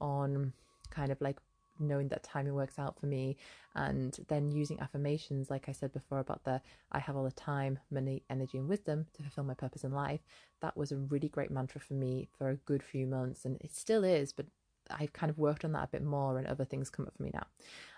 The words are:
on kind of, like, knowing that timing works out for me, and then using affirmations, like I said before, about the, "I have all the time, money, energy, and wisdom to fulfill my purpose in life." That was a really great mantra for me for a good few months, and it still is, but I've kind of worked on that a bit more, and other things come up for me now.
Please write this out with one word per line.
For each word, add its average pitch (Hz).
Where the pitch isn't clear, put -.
on 139
kind 139
of, 135
like, 139
knowing 143
that -
timing 139
works 135
out 143
for -
me, 135
and 135
then 147
using 147
affirmations, 143
like 135
I 139
said 135
before, 135
about -
the, 131
"I 143
have 139
all 135
the 131
time, 139
money, 135
energy, 131
and 135
wisdom 156
to -
fulfill 143
my 131
purpose -
in 135
life." 143
That -
was 147
a 139
really 143
great 143
mantra 135
for -
me 131
for 139
a 135
good 143
few 131
months, 131
and -
it -
still 220
is, 160
but -
I've 147
kind 156
of 151
worked 147
on 160
that -
a -
bit -
more, 139
and 131
other 135
things 135
come 135
up -
for 143
me -
now. -